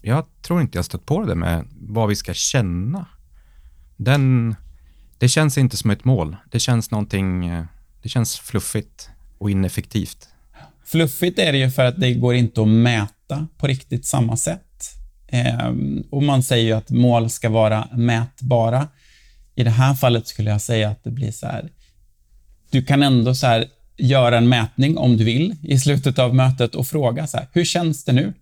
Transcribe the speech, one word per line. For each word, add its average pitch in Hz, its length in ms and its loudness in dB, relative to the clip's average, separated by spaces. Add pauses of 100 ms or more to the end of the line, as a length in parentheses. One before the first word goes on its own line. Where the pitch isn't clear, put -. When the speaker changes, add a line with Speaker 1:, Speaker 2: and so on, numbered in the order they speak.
Speaker 1:
jag 127 240 -2 (160)
tror 175 200 -2
inte 120 160 -4
jag 87 80 -2
stött - 200 -12
på 180 200 -2
det 82 100 -2
med 85 300 -2 (140)
vad 107 300 -2
vi 101 60 0
ska - 180 -8
känna. 110 720 -2 (920)
Den, 127 580 2 (640)
det 123 120 2
känns 151 280 0
inte 123 200 0
som 110 140 -2
ett - 140 -4
mål. 98 300 0 (160)
Det 113 80 -4
känns 117 320 -2
någonting, 95 540 -2
eh, 85 180 -6 (380)
det 123 80 -12
känns - 300 -4
fluffigt - 720 -8 (280)
och 101 140 -4
ineffektivt. - 760 -4 (580)
Speaker 2:
Fluffigt 165 540 -2
är 175 120 0
det 135 60 0
ju 131 140 0
för 131 140 2
att 123 160 -2
det 123 120 2
går 120 220 0
inte 113 260 0
att 107 60 4
mäta 117 800 0 (100)
på 143 100 -2
riktigt 131 380 -6
samma 117 320 -2
sätt. 170 220 -6 (680)
Ehm, 123 840 -4
och 143 120 -2
man 135 200 2
säger 117 220 0
ju 110 80 2
att 110 160 -4
mål 120 400 2
ska - 200 -4
vara 110 440 2
mätbara. 120 960 0 (680)
I 123 80 0
det 113 60 2
här 131 240 4
fallet 120 340 0
skulle 107 220 -4
jag 104 120 -2
säga 110 280 -2
att 104 140 -10
det 113 80 -8
blir 120 200 -6
så - 160 -12
här... - 220 -8 (1040)
Du 131 120 2
kan 139 200 2
ändå 127 320 4
så 131 120 0
här 117 180 4 (320)
göra 123 400 4
en 117 120 6
mätning 127 480 2
om 123 200 4
du 110 60 4
vill 139 400 0
i 135 160 2
slutet 135 400 0
av 127 160 2
mötet 131 400 2
och 127 120 -4
fråga 147 400 -2
så 120 100 -8
här, - 160 -6
hur 175 120 2
känns 165 380 -2
det 139 100 -4
nu? 185 280 0